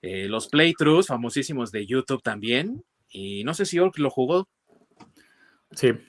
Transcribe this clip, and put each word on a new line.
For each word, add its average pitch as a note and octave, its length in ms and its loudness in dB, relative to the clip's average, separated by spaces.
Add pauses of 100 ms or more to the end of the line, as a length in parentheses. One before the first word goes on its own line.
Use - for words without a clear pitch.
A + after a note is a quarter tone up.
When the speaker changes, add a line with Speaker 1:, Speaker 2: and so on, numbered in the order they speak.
Speaker 1:
eh, F#2+ 240 -6
los A2 220 -6
playthroughs D#3+ 580 4
famosísimos A#2+ 640 -4
de G#2 160 -6
YouTube B2+ 340 -2
también, A#2+ 600 -4 (260)
y G2 340 -10
no D3+ 120 -4
sé G3+ 100 -2
si E3+ 140 -2
Orc F3+ 180 2
lo C#3+ 140 0
jugó. E3 360 0 (1200)
Speaker 2:
Sí, B2 220 2 (160)